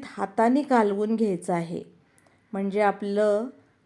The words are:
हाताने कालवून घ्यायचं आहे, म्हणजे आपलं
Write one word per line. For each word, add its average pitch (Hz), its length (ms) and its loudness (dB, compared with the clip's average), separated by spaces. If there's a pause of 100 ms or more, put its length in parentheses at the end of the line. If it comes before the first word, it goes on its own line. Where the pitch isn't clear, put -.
हाताने 226 560 0
कालवून 214 540 2
घ्यायचं 196 360 -2
आहे, 170 300 -4 (680)
म्हणजे 196 280 -2
आपलं 208 680 0 (380)